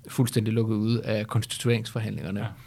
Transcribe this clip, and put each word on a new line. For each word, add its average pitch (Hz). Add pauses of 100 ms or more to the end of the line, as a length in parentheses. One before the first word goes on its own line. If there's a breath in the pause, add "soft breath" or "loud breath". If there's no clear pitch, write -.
fuldstændig 113
lukket 113
ude 113
af 107
konstitueringsforhandlingerne. 110 (200 loud breath)